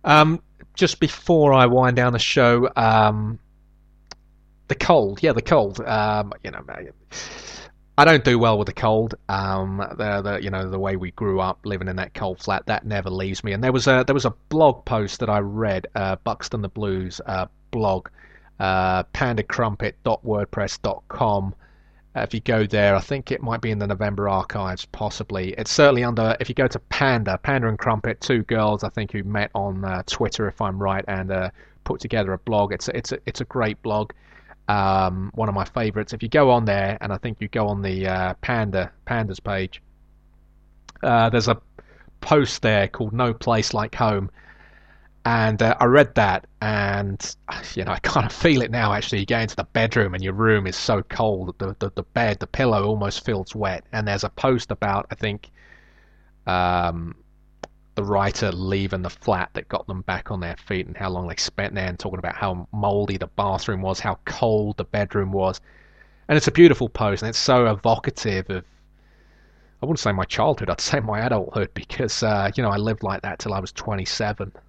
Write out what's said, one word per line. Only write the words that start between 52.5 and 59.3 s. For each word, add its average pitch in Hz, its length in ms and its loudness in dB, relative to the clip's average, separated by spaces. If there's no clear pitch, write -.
almost 101 380 -2
feels 98 300 -4
wet. 95 380 -4
And 110 160 -2
there's 101 160 -2
a 104 60 -6
post - 420 0
about, 101 400 -2
I - 20 -8
think, 104 360 -6
um, 87 680 0
the 107 80 -2
writer 101 480 0
leaving 95 520 -2
the 87 80 -6
flat 92 420 -2